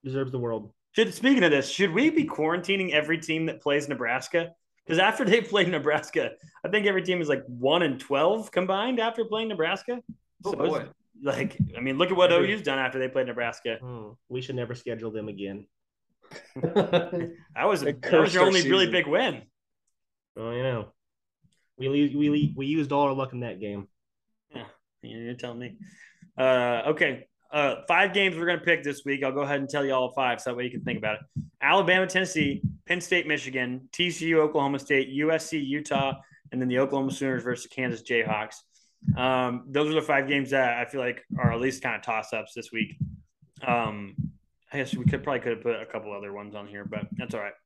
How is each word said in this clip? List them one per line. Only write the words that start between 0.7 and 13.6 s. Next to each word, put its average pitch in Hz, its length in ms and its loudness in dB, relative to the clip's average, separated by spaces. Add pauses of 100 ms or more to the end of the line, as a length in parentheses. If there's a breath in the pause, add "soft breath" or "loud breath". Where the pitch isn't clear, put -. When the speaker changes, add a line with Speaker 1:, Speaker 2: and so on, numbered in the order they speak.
Speaker 2:
Should, 214 180 2
speaking 254 300 6
of 156 80 8
this, 139 180 2
should 185 220 0
we 262 180 4
be 311 140 2
quarantining 175 640 0
every 151 280 2
team 160 280 -2
that - 160 -6
plays 143 260 0
Nebraska? 131 640 -2 (380)
'Cause 165 100 0
after 220 260 4
they 220 160 6
played 196 280 2
Nebraska, 147 640 0 (320 loud breath)
I - 40 -2
think 202 200 2
every 190 140 2
team 180 180 0
is, 156 80 -2
like, 151 180 0
one 127 360 2
and 139 180 0
twelve 190 500 0
combined 196 480 -2
after 233 260 -2
playing 220 240 -4
Nebraska. 196 540 -4 (420)
Speaker 3:
Oh, 202 80 -4
Speaker 2:
So - 120 -2
it's 156 140 2
Speaker 3:
boy. - 100 -8 (340)
Speaker 2:
like, 135 340 -2 (200)
I 117 40 -8
mean, 135 160 -2
look 180 140 4
at 190 60 0
what 175 140 6
Speaker 3:
Maybe. 175 160 6
Speaker 2:
O - 20 0
U's 208 140 -2
done 135 180 -2
after 131 180 -2
they 131 100 0
played 131 200 0
Nebraska. 117 520 -4